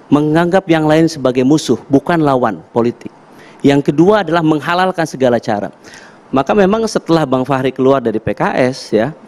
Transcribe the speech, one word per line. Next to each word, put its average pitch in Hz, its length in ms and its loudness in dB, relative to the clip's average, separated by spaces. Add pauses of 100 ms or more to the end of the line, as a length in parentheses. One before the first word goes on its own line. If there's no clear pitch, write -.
(100)
menganggap 165 560 0
yang 156 240 2
lain 160 160 4
sebagai 127 400 0
musuh, 139 400 2
bukan 143 320 0
lawan 123 400 0 (160)
politik. 117 400 -4 (480)
Yang 139 300 2
kedua 185 340 2
adalah 165 160 -2
menghalalkan 165 640 -2
segala 123 320 0
cara. 101 320 -6 (640)
Maka 135 220 0
memang 208 340 2
setelah 165 320 0
Bang 127 240 -2
Fahri 131 240 -2
keluar 135 320 0
dari 110 160 -2
P 104 160 -6
K 185 220 -2
S, 127 340 -2
ya, 120 240 0 (140)